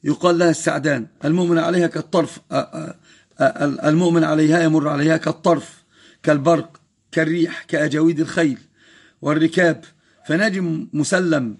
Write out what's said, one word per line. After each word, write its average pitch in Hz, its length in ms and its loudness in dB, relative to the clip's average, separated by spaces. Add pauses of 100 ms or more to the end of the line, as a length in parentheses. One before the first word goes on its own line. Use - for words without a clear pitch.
يقال 170 360 0
لها 175 100 4
السعدان، 147 580 -2 (180)
المؤمن 170 320 2
عليها 170 300 0
كالطرف"، 165 520 -4 (120)
آه، - 40 -6
آه، - 400 -6 (440)
آه، 139 500 0
المؤمن 170 340 2
عليها 156 400 2
يمر 156 240 2
عليها 151 300 0
كالطرف، - 680 -2 (400)
كالبرق، 147 560 0 (320)
كالريح، 165 520 -2
كأجاويد 151 560 0
الخيل 156 380 -2 (640)
والركاب، 156 640 0 (400)
فناج 196 320 -2 (360)
مسلم 147 680 -2